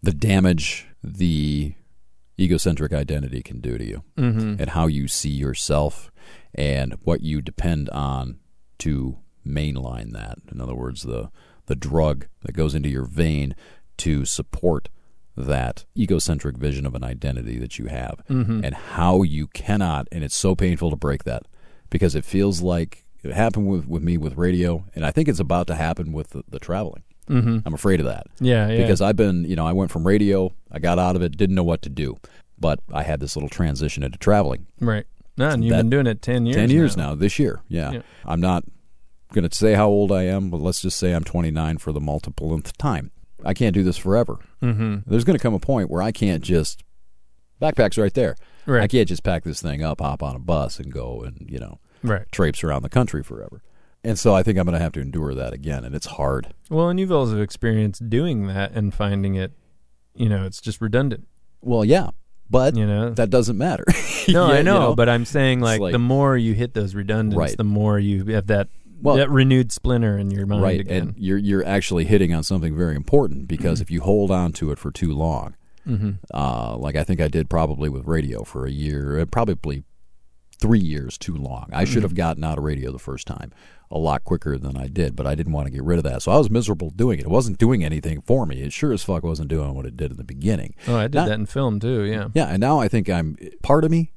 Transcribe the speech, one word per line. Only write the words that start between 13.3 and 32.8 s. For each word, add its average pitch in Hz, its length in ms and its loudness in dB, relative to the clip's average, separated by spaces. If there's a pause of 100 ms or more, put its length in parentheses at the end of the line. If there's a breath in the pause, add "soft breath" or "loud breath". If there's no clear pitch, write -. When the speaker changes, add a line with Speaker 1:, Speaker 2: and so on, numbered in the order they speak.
Speaker 1:
to 71 280 0
support - 600 -2 (480)
that 65 500 -4 (100)
egocentric 78 640 0
vision 69 260 -2
of 64 100 -4
an 62 100 -6
identity 62 540 -6
that 60 200 -10
you 57 80 -8
have, 62 420 -8
Speaker 2:
Mm-hmm. 113 340 0
Speaker 1:
and 67 120 -4
how 90 480 2
you 76 240 0
cannot, 90 680 -2
and 82 100 -6
it's 71 140 -6
so 95 180 2
painful 87 360 0
to 71 60 -4
break 69 280 -4
that, 58 200 -6 (440 soft breath)
because 85 260 2
it 73 120 -2
feels 98 340 0
like 87 460 -2 (160)
it 65 100 -8
happened 107 360 0
with, 87 180 0
with 78 160 -4
me 85 160 0
with 73 180 -4
radio, 87 480 0 (120)
and 80 100 -4
I 73 60 -2
think 156 160 2
it's 95 100 0
about 87 300 0
to 82 80 -4
happen 80 360 -4
with 76 180 -8
the, 69 180 -12
the 69 100 -12
traveling. 85 460 -6 (260)
Speaker 2:
Mm-hmm. 117 340 2
Speaker 1:
I'm 80 100 -4
afraid 92 260 2
of 67 60 0
that. 57 200 -6 (140)
Speaker 2:
Yeah, 117 280 4
yeah. 117 140 2
Speaker 1:
Because 101 180 4
I've 101 140 4
been, 92 300 4
you 85 100 -2
know, 80 100 0
I 82 80 2
went 92 200 2
from 82 120 -2
radio, 98 480 4 (200)
I 78 80 -8
got 87 180 2
out 90 160 2
of 87 80 2
it, 85 140 -2
didn't 95 180 2
know 92 80 2
what 85 200 0
to - 60 -8
do, 67 300 -6 (400 loud breath)
but 78 220 2 (120)